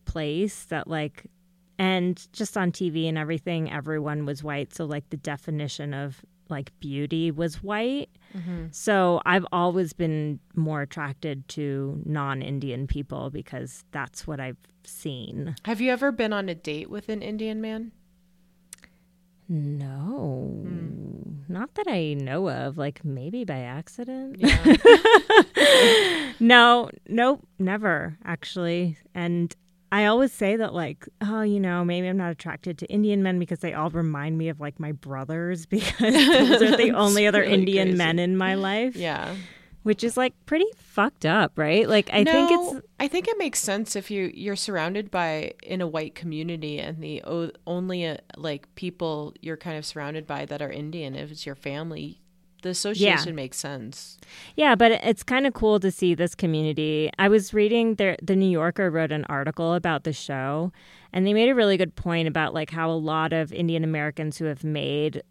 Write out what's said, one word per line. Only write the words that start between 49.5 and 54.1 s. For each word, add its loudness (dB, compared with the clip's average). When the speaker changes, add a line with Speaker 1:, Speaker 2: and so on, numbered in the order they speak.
Speaker 2:
kind -10
of -10
surrounded -10
by -8
that -8
are -8
Indian, -10
if -12
it's -14
your -10
family, -10
the -6
association 0
Speaker 1:
Yeah. -8
Speaker 2:
makes -8
sense. -12